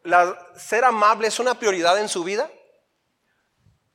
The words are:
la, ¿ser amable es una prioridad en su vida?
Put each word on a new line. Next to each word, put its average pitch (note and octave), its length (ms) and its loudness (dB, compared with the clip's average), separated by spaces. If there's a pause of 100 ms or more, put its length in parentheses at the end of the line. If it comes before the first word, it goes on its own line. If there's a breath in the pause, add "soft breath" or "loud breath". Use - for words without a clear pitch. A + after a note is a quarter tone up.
la, F3 320 2 (220)
¿ser A#3 280 -2
amable A3 440 2
es G#3 100 -4
una B3 200 -2
prioridad F#3+ 400 0
en G#3+ 100 -4
su F3+ 160 -6
vida? G#3+ 260 -6 (1400)